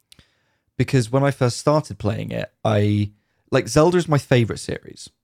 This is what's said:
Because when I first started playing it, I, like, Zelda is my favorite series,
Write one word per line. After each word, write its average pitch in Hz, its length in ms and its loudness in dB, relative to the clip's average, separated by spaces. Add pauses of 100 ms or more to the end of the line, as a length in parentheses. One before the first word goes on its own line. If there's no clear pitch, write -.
(760)
Because 120 340 0
when 135 120 2
I 139 80 2
first 127 260 -2
started 147 420 -2
playing 107 320 -4
it, 110 200 -8 (120)
I, 104 480 0 (400)
like, 131 160 0
Zelda 156 300 4
is 170 100 0
my 147 100 2
favorite 120 420 0
series, - 500 -12 (140)